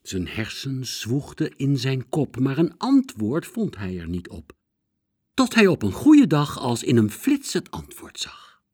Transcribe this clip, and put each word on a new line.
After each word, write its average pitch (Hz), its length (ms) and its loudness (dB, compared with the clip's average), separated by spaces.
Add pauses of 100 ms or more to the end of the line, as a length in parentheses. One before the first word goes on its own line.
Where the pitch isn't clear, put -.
Zijn 90 260 -8
hersens 127 720 -8
zwoegden 139 580 -6
in 139 200 0
zijn 131 320 -4
kop, 127 300 -4
maar 131 180 0
een - 200 0
antwoord 208 720 0
vond 202 300 -6
hij 92 220 -6
er 82 80 -10
niet 87 220 -6
op. - 220 -18 (840)
Tot 254 220 0
hij 214 120 8
op 147 160 2
een 98 80 0
goede 285 360 8
dag 147 320 0
als 120 240 -2
in 120 140 4
een 104 140 4
flits - 420 -2
het - 180 -4
antwoord - 480 -14
zag. - 420 -16 (120)